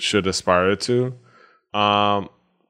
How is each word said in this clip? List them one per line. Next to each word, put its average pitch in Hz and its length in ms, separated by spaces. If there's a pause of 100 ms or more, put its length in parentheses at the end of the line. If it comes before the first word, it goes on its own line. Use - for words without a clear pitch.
should 98 240
aspire 92 480
to. 123 400 (580)
Um, 104 560 (420)